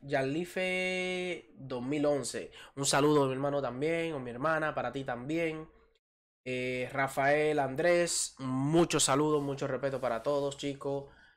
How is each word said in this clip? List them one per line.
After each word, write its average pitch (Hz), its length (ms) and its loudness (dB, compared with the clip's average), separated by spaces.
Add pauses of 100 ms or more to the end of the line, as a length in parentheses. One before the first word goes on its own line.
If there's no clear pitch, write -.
Jan 135 240 0
Life 185 1200 -2
dos 131 260 -8
mil 143 240 0
once. 120 440 -2 (260)
Un 139 100 -2
saludo, 147 400 6
mi 131 80 0
hermano, 139 260 0
también, 156 540 -2
o 139 40 -4
mi 123 120 -8
hermana, 151 440 0
para 123 160 -2
ti 135 140 -6
también. 156 640 -4 (760)
Eh, 127 440 -4
Rafael 147 680 2
Andrés, 165 800 2
mucho 143 600 2
saludo, 147 440 4
mucho 139 240 -4
respeto 131 340 -2
para 117 220 0
todos, 143 340 0
chicos. 139 540 -4 (260)